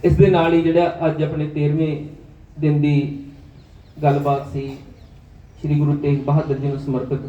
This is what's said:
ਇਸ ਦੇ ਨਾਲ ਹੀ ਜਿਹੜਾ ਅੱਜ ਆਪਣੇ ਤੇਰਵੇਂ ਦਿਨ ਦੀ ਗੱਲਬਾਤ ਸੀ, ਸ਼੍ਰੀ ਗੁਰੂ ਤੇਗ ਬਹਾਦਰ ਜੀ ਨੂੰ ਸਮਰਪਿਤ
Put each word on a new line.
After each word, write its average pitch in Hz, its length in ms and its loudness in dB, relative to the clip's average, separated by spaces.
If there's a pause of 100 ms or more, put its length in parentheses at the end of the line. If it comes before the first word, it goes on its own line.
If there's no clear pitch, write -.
ਇਸ 165 140 4
ਦੇ 190 120 8
ਨਾਲ 170 240 4
ਹੀ 165 80 4
ਜਿਹੜਾ 165 440 2
ਅੱਜ 151 180 0
ਆਪਣੇ 151 240 -4
ਤੇਰਵੇਂ 151 580 -2 (560)
ਦਿਨ 151 200 2
ਦੀ 147 420 0 (800)
ਗੱਲਬਾਤ 143 500 0
ਸੀ, 135 240 -8 (840)
ਸ਼੍ਰੀ 147 200 0
ਗੁਰੂ 143 180 2
ਤੇਗ 143 220 0
ਬਹਾਦਰ 143 380 0
ਜੀ 139 100 -4
ਨੂੰ 139 120 -4
ਸਮਰਪਿਤ 127 500 -4